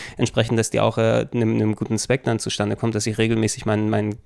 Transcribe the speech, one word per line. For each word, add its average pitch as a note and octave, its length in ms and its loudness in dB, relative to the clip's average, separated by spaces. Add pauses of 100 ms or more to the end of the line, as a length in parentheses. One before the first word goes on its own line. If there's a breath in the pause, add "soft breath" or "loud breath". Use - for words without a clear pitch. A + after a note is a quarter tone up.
(160 loud breath)
entsprechend, A#2 420 0
dass A2 120 0
die G#2+ 100 0
auch, A2 180 2
äh, A2+ 340 2
einem, A2+ 220 2
einem A2 220 0
guten A2+ 220 -2
Zweck - 260 -2
dann A2+ 160 0
zustande G#2 340 -2
kommt, A2+ 220 -2
dass G#2+ 100 -2
ich A2 100 -2
regelmäßig A2 500 0
meinen, G#2+ 220 2
meinen G#2+ 380 0